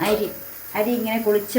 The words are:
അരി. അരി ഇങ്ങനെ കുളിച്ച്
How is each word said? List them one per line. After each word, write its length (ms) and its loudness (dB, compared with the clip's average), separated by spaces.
അരി. 220 2
അരി 200 2
ഇങ്ങനെ 280 0
കുളിച്ച് 320 2